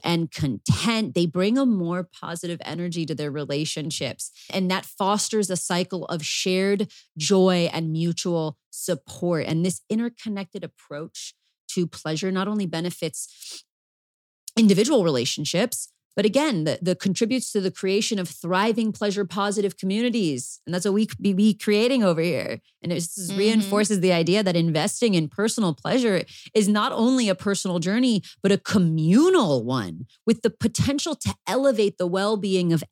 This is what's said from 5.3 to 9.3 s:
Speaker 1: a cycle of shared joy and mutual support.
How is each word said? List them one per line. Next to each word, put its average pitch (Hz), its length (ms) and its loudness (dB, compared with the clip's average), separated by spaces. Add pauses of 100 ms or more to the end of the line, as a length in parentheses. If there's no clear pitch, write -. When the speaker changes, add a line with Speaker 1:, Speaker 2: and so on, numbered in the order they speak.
Speaker 1:
a 185 80 -2
cycle 180 500 -2
of 156 200 -6
shared 196 680 0 (240)
joy 180 560 4
and 160 180 -2
mutual 165 680 -2 (120)
support. - 760 -4